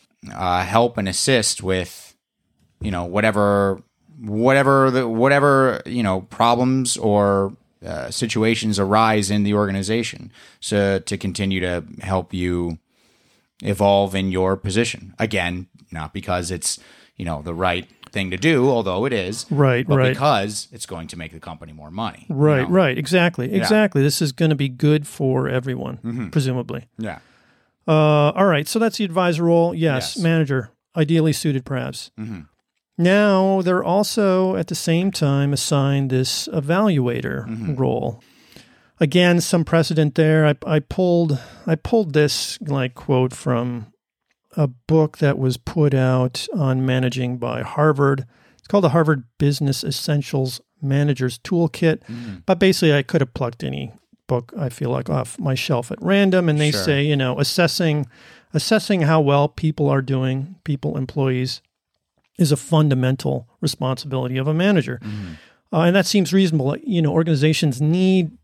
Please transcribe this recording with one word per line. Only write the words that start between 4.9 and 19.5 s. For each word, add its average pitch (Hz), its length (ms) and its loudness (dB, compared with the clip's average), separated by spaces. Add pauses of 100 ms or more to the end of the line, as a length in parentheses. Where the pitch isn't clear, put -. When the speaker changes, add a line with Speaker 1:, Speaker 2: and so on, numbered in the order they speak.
Speaker 1:
whatever, 135 800 2
you 120 160 -4
know, 95 200 0
problems 123 760 0
or, 101 580 2 (300)
uh, 87 240 -8
situations 110 720 -2
arise 107 500 2
in 104 140 0
the 104 100 0
organization, 104 800 -2 (300)
so 98 380 0
to 95 180 -6
continue 98 420 -4
to 87 240 -4 (180)
help 92 320 -4
you 87 440 -4 (840)
evolve 101 540 2
in 95 160 -2
your 92 240 0
position. 98 640 -4
Again, 92 480 -4 (240)
not 78 220 -10
because 90 380 -4
it's, - 280 -6 (380)
you 85 80 -8
know, 76 160 -6
the 82 120 -10
right 90 320 -2 (280)
thing 98 180 -4
to 92 60 -4
do, 135 320 2
although 104 360 0
it 139 60 -2
is, 104 380 -4
Speaker 2:
Right, 135 360 2